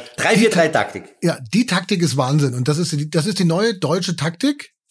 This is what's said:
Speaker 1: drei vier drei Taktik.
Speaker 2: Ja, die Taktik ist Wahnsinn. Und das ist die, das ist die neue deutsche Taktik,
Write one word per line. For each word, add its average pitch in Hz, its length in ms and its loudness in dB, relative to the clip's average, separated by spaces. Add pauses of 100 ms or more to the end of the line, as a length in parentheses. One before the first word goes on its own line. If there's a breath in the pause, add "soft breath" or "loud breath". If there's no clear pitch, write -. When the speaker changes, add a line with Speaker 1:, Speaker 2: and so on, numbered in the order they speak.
(160)
Speaker 1:
drei 202 200 2
vier 214 140 4
drei 165 180 4
Taktik. - 520 -4
Speaker 2:
Ja, 156 160 0 (160)
die 226 140 2
Taktik 180 340 -2
ist 139 160 0
Wahnsinn. 139 380 2
Und 123 140 -2
das 151 100 0
ist 170 140 -2
die, 151 180 -4
das 160 160 0
ist 208 140 -2
die 185 40 4
neue 185 320 2
deutsche 180 380 -2
Taktik, 214 580 -4 (180)